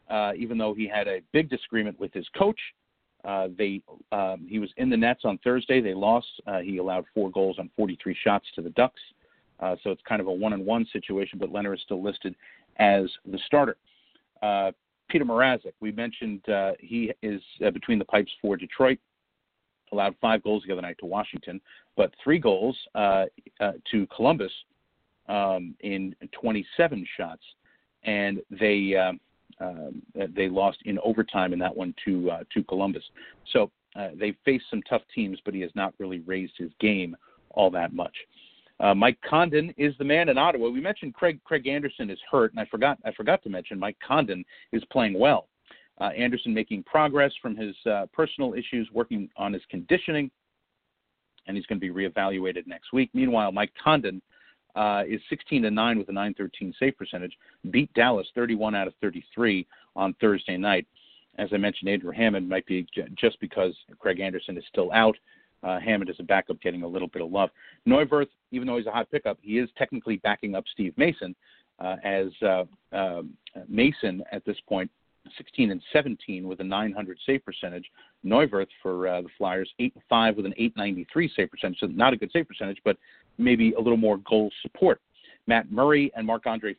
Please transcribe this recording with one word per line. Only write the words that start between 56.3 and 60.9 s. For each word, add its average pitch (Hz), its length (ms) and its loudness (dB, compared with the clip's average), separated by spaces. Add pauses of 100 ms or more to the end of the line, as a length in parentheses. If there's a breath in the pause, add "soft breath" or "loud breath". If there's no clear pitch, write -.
thirteen 92 440 -8
save 135 200 0
percentage, 90 360 -10 (360 soft breath)
beat 143 240 2
Dallas 117 400 4
thirty-one 110 400 0
out 98 120 0
of 87 140 -8
thirty-three 98 640 0 (280 soft breath)
on 95 260 0
Thursday 95 380 2
night. 95 280 2 (520 soft breath)